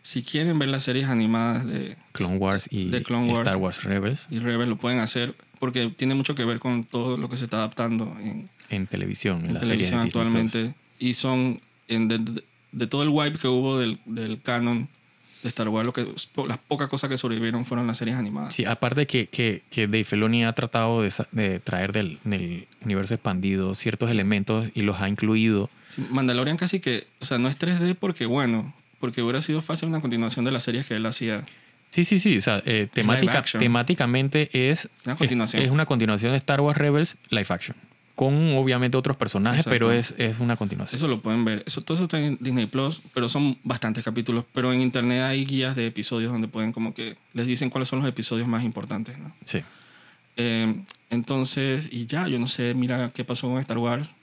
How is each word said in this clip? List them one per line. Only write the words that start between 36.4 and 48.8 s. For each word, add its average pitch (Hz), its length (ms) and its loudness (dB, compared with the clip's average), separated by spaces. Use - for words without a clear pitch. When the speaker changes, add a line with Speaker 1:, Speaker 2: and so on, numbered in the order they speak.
Speaker 2:
Wars 147 160 4
Rebels 147 400 2
live 104 200 2
action, - 260 -4
con 143 400 4
obviamente 127 420 4
otros 135 200 2
personajes, 110 500 2
Speaker 1:
Exacto. 135 40 0
Speaker 2:
pero 117 200 6
es, 120 260 2
es 113 220 0
una 120 160 2
continuación. 110 420 -4
Speaker 1:
Eso 151 120 0
lo 113 120 0
pueden 113 220 0
ver. 107 240 -2
Eso, - 140 -6
todo 160 140 -4
eso 185 100 0
está 160 140 -2
en 147 200 0
Disney 123 280 0
Plus, 135 340 -2
pero 120 140 0
son 143 360 2
bastantes 113 420 -2
capítulos. 117 480 -2
Pero 127 200 2
en 127 80 4
internet 123 420 2
hay 135 220 0
guías 135 300 0
de 120 120 -2
episodios 113 440 -2
donde 113 160 -2
pueden 110 240 -2
como 110 220 -4
que 113 240 -10
les 120 120 -2
dicen 127 240 -2
cuáles 127 200 -2
son 131 100 0
los 139 80 0
episodios 117 400 -2
más 117 160 0
importantes, 110 560 -6